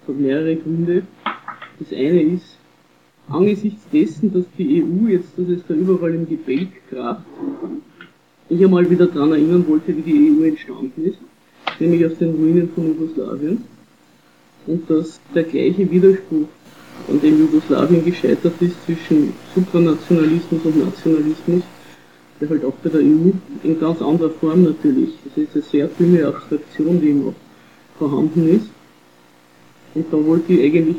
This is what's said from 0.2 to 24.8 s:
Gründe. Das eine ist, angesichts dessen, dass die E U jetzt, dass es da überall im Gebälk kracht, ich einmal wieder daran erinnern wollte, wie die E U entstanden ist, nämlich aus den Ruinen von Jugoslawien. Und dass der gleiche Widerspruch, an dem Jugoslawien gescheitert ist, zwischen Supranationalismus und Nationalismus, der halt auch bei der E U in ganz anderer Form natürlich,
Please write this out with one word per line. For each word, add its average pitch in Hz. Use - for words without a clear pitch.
Gründe. 170
Das -
eine 160
ist, 175
angesichts 202
dessen, 156
dass 180
die 165
E 156
U 185
jetzt, 180
dass 180
es 175
da 170
überall 170
im 165
Gebälk 156
kracht, 123
ich 175
einmal 180
wieder 175
daran 156
erinnern 160
wollte, 156
wie 156
die 151
E -
U 156
entstanden 151
ist, 196
nämlich 165
aus 160
den 165
Ruinen 165
von 160
Jugoslawien. 160
Und 165
dass 160
der 165
gleiche 156
Widerspruch, 180
an 151
dem 156
Jugoslawien 156
gescheitert 170
ist, 175
zwischen 160
Supranationalismus 165
und 156
Nationalismus, 160
der 147
halt 151
auch 131
bei 165
der 151
E 143
U 165
in 160
ganz 160
anderer 156
Form 165
natürlich, 147